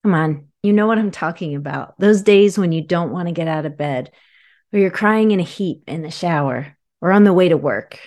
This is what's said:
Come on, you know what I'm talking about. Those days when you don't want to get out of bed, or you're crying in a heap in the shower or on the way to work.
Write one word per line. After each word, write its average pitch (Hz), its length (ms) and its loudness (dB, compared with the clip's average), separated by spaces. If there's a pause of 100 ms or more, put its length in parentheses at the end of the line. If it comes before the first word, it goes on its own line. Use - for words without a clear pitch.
Come 202 100 2
on, 156 340 -2 (140)
you 208 120 0
know 208 140 2
what 220 100 0
I'm 214 120 -2
talking 165 460 -6
about. 143 440 -10
Those 208 220 4
days 202 360 4
when 180 160 0
you 160 80 -2
don't 170 320 -4
want 175 160 -6
to 170 40 -6
get 165 140 -4
out 156 180 -4
of 147 120 -10
bed, 147 340 -6 (640)
or 208 60 2
you're 190 120 2
crying 220 400 2
in 196 80 2
a 180 40 -2
heap - 440 -8
in 160 140 -8
the 156 100 -12
shower 143 640 -4 (220)
or 180 140 0
on 208 100 6
the 202 80 6
way 180 160 4
to 165 80 4
work. 135 520 -6